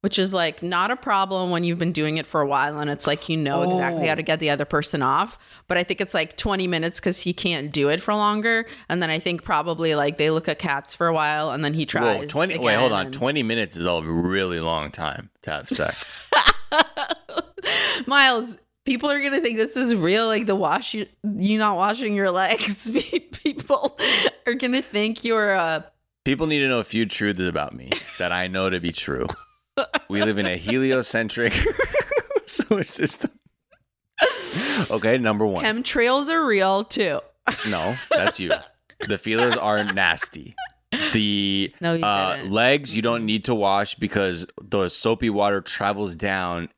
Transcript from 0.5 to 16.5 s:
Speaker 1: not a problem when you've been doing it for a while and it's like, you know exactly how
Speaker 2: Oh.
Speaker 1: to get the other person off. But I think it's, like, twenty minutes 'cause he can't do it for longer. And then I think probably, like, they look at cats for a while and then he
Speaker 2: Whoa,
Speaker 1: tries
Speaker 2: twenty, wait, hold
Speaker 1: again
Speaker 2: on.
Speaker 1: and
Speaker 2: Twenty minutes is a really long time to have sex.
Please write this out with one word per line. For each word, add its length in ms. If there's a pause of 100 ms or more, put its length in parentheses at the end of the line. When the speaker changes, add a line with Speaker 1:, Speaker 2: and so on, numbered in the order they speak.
Speaker 1:
not 300
a 40
problem 540
when 140
you've 140
been 120
doing 280
it 80
for 140
a 60
while 320
and 100
it's 200
like, 200
you 80
know 260
exactly 440
how 60
Speaker 2:
Oh. 40
Speaker 1:
to 60
get 160
the 120
other 140
person 380
off. 340 (300)
But 120
I 40
think 180
it's, 140
like, 220
twenty 320
minutes 320
'cause 220
he 100
can't 400
do 160
it 120
for 140
longer. 520 (220)
And 140
then 80
I 80
think 240
probably, 540
like, 200
they 140
look 180
at 120
cats 340
for 140
a 40
while 380
and 140
then 100
he 80
Speaker 2:
Whoa, 40
Speaker 1:
tries 440
Speaker 2:
twenty, 280
wait, 180
hold 160
Speaker 1:
again 80
Speaker 2:
on. 60
Speaker 1:
and 80
Speaker 2:
Twenty 280
minutes 340
is 100
a 160
really 580
long 320
time 380 (120)
to 80
have 180
sex. 600 (800)